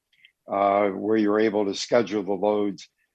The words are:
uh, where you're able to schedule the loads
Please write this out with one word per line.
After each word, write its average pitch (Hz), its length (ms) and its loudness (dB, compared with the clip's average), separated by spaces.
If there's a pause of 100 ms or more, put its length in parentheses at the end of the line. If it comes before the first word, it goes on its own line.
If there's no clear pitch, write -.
(520)
uh, 101 380 2
where 101 280 -2
you're 104 220 2
able 107 260 0
to 98 80 -4
schedule 107 480 -2
the 95 120 -6
loads 104 540 -2 (280)